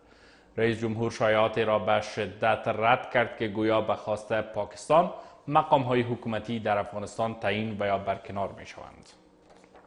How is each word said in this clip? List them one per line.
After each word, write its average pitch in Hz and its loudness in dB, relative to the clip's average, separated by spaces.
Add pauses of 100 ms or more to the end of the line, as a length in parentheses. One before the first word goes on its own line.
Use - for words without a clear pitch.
(560)
رئیس 113 0
جمهور 113 -2
شایعاتی 110 2
را 107 4
به 107 2 (140)
شدت 107 0
رد 113 2
کرد 120 0
که 113 -2
گویا 110 2
به 104 0
خواست 107 -4 (100)
پاکستان 143 0 (380)
مقام‌های 135 4
حکومتی 113 -4
در 104 2
افغانستان 104 -4
تعیین 107 -2
و 101 0
یا 98 2
برکنار 95 -4
می‌شوند. - -18 (800)